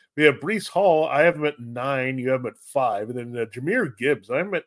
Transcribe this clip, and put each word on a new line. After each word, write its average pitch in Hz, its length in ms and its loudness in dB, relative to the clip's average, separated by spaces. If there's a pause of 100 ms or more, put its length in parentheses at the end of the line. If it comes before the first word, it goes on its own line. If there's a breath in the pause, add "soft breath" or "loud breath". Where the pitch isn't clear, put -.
(160 soft breath)
We 151 80 4
have 139 160 4
Breece 202 260 -4
Hall. 165 400 4
I 143 160 2
have 170 140 4
him 151 80 -4
at 147 160 -4
nine. 131 580 -4
You 127 120 -2
have 131 100 0
him 123 80 -8
at - 100 -10
five. 110 500 -2
And 123 80 -8
then, 120 240 -8
uh, 113 60 -2
Jahmyr 160 500 -4
Gibbs, 120 340 -2
I 127 80 -2
have 185 100 -4
him 196 60 -6
at 160 120 -6